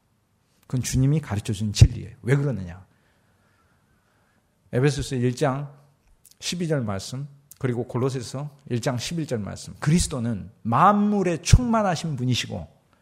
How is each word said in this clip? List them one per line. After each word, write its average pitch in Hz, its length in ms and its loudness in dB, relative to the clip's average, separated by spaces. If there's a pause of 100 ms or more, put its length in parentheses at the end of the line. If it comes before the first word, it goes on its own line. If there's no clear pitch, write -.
(680)
그건 127 160 -2
주님이 135 380 2
가르쳐준 104 540 -4
진리예요. - 480 6
왜 120 120 2
그러느냐? 95 520 -4 (1900)
에베소서 135 440 0
일 123 200 0
장 139 340 -2 (720)
십이 180 260 -6
절 156 140 0
말씀, 117 480 -6 (300)
그리고 123 280 -4
골로새서 131 640 -6 (200)
일 120 100 -4
장 123 180 -2
십일 160 300 -6
절 120 100 -4
말씀. 95 400 -10
그리스도는 120 720 0 (120)
만물에 185 800 2
충만하신 208 760 4
분이시고 110 500 -2 (360)